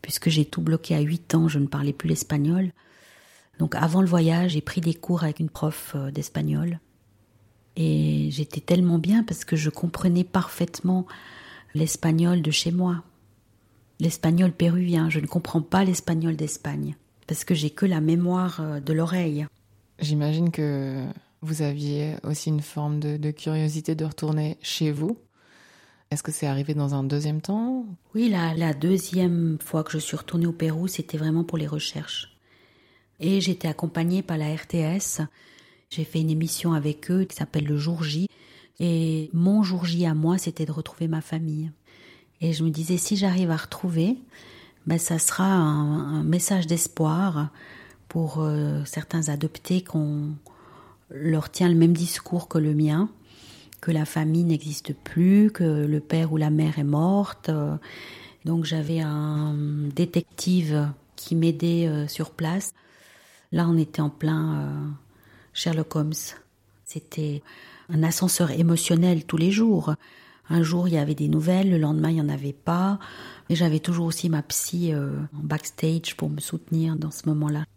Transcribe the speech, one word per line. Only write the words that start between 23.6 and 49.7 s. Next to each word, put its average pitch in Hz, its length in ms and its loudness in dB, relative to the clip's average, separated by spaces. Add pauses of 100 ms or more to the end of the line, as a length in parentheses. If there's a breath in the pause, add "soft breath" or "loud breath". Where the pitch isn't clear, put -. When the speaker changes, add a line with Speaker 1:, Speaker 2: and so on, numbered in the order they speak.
Speaker 2:
de 156 100 -4
retourner 156 560 -4
chez - 300 -2
vous. 160 260 -2 (920 soft breath)
Est-ce 147 140 -4
que 156 80 -6
c'est 151 160 -4
arrivé 143 260 -2
dans 143 220 0
un 135 80 0
deuxième 151 380 -2
temps ? 233 440 -2 (300)
Speaker 1:
Oui, 226 140 2
la, 170 260 0
la 160 180 0
deuxième 175 920 2
fois 156 200 -2
que - 80 -8
je 156 80 -4
suis 156 180 -6
retournée 170 300 -2
au 170 40 0
Pérou, 165 360 -2
c'était 160 300 -6
vraiment 156 260 0
pour 165 140 -4
les 151 100 -4
recherches. - 680 -8 (840 soft breath)
Et 190 220 2
j'étais 175 260 -2
accompagnée 170 560 -2
par 165 140 -4
la 151 160 -2
R - 140 -8
T 175 120 -2
S. 160 420 -2 (680 soft breath)
J'ai 160 160 -6
fait 160 160 -2
une 160 100 2
émission 160 420 0
avec 151 380 -2
eux 185 140 2
qui - 100 -16
s'appelle 147 300 -4
Le 147 120 0
Jour 160 260 -2
J. 156 240 -2 (520 loud breath)
Et 165 520 0
mon 190 300 4
jour 180 240 0
J 170 220 2
à 160 80 2
moi, 165 240 2
c'était 165 260 -4
de 151 60 -8
retrouver 156 360 -6
ma 160 140 -2
famille. 160 500 -4 (680 loud breath)
Et 165 120 2
je 151 100 0
me 165 80 2
disais, 165 260 -2
si - 180 0
j'arrive 185 360 2
à 160 60 0
retrouver, 175 600 0 (720 loud breath)
ben, 165 100 2
ça 165 220 -2
sera - 260 0
un, 151 760 2
un 156 40 0
message 175 440 2
d'espoir 165 840 0 (580 loud breath)
pour, 156 320 -2
euh, 147 460 0
certains 156 440 -4
adoptés 156 540 -2